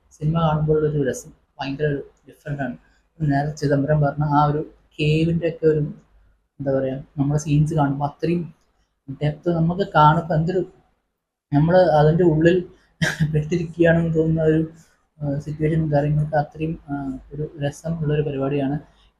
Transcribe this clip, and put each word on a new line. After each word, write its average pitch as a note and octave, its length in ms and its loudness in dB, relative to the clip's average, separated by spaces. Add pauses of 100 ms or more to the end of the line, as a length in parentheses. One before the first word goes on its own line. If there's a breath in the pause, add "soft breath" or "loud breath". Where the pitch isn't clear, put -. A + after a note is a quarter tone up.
(120)
സിനിമ D#3+ 280 -4
കാണുമ്പോഴുള്ളൊരു D3+ 680 0
രസം - 220 -8 (280)
ഭയങ്കര C#3 260 -6
ഒരു C#3+ 240 -4 (180)
ഡിഫറൻ്റ് C#3+ 340 -12
ആണ്. B2 160 -8 (440)
നേരെ C#3+ 300 0
ചിദംബരം D3 500 0
പറഞ്ഞ C#3+ 220 0
ആ D3 220 2
ഒരു D3 260 -2 (280)
കേവിൻ്റെ D#3+ 480 0
ഒക്കെ D#3+ 200 -2
ഒരു, D#3 120 4 (800)
എന്താ C#3 120 -4
പറയുക, C3+ 320 -4 (140)
നമ്മുടെ C#3+ 220 0
സീൻസ് D3+ 340 2
കാണുമ്പോൾ C#3+ 320 0
അത്രയും D#3+ 580 -6 (480)
ഡെപ്ത് D3+ 440 -4
നമുക്ക് E3+ 400 0
കാണുമ്പോൾ D#3 400 4
എന്തൊരു, E3+ 300 0 (880)
നമ്മൾ D#3+ 240 4
അതിൻ്റെ D#3 460 4
ഉള്ളിൽ E3+ 400 4 (360 soft breath)
<laughs> D#3 340 -2
പെട്ടിരിക്കുകയാണെന്ന് E3 840 0
തോന്നുന്ന D#3+ 280 2
ഒരു, D#3 280 2 (500 soft breath)
ആ, C#3+ 180 -4
സിറ്റുവേഷനും D#3 520 -2
കാര്യങ്ങളൊക്കെ D3+ 460 0
അത്രയും, D#3+ 420 -4 (100)
ആ, C3+ 300 -8 (140)
ഒരു D3+ 180 -8 (140)
രസം D#3+ 340 -6
ഉള്ളൊരു D3+ 220 0
പരിപാടിയാണ് C#3 580 -4 (400 soft breath)